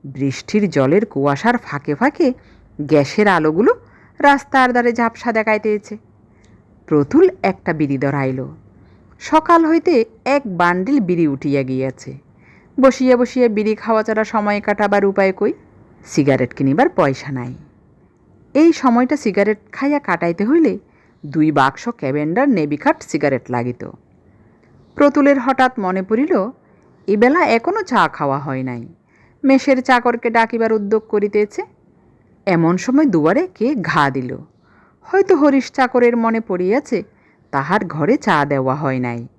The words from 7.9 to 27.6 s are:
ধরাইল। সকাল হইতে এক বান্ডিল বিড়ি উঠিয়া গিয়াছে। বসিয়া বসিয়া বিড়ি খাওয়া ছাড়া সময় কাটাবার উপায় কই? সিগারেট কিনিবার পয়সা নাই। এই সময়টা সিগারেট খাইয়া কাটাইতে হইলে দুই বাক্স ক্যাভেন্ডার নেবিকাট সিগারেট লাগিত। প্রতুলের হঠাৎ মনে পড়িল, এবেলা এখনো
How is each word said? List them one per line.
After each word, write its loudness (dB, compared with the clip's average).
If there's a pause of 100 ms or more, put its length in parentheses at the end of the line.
ধরাইল। -4 (720)
সকাল 2
হইতে 2 (200)
এক 0
বান্ডিল 0
বিড়ি 0
উঠিয়া -2
গিয়াছে। -8 (640)
বসিয়া 4
বসিয়া 2
বিড়ি 0
খাওয়া -2
ছাড়া -2
সময় -2
কাটাবার 0
উপায় 2
কই? -2 (520)
সিগারেট 0
কিনিবার 0
পয়সা -2
নাই। -10 (1000)
এই 6
সময়টা 2
সিগারেট 0 (140)
খাইয়া -2
কাটাইতে -2
হইলে 2 (480)
দুই 0
বাক্স 0
ক্যাভেন্ডার -2
নেবিকাট -2
সিগারেট -4
লাগিত। -6 (1040)
প্রতুলের 4
হঠাৎ 0
মনে -4
পড়িল, -2 (560)
এবেলা 2
এখনো -2